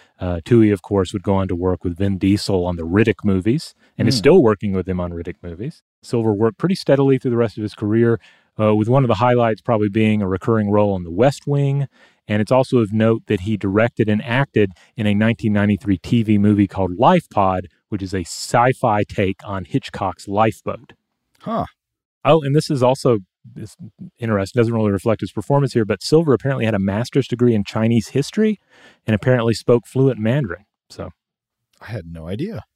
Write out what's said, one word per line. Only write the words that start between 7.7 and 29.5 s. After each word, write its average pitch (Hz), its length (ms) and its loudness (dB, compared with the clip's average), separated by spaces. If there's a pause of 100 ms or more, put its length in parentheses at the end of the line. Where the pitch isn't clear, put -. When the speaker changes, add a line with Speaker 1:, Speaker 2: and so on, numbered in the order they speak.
Speaker 1:
career, 113 460 0 (380)
uh, 107 180 4
with 107 120 0
one 135 140 4
of 127 60 0
the 110 80 2
highlights 120 440 2
probably 107 280 0
being 107 340 0
a 95 60 -4
recurring 104 420 0
role 104 240 2
on 92 80 -6
The 85 80 -12
West 113 340 0
Wing. 143 440 -2 (400)
And 107 120 0
it's 107 120 -2
also 127 260 2
of 104 140 0
note 110 340 2
that 104 140 -2
he 104 160 -4
directed 104 520 0
and 107 160 0
acted 117 460 0 (260)
in 107 120 -2
a 101 60 2
nineteen 110 380 0
ninety-three 101 460 0
T 120 240 0
V 107 160 2
movie 101 300 2
called 90 320 -4
Life 170 300 4
Pod, 92 360 0 (220)
which 104 120 -6
is 95 140 -8
a 92 60 -2
sci-fi 117 840 0
take 95 420 -4
on 98 200 -10
Hitchcock's - 640 -8
Lifeboat. 101 640 -4 (480)
Speaker 2:
Huh. 220 260 -6 (580)
Speaker 1:
Oh, 151 180 4
and 139 120 -2
this 156 160 0
is 143 100 -2
also 123 380 2 (380)
is - 200 -18 (420)
interesting, 107 400 -4
doesn't 117 160 2
really 110 160 0
reflect 101 300 0
his 101 120 -8
performance 139 400 -2
here, 117 120 0
but 101 180 -4
Silver 156 300 2
apparently 127 320 -2
had 110 100 0
a 101 40 0
master's 101 500 -2
degree 120 260 2
in 101 100 0
Chinese 113 440 0
history 208 500 -2 (480)
and 113 80 0
apparently 117 400 2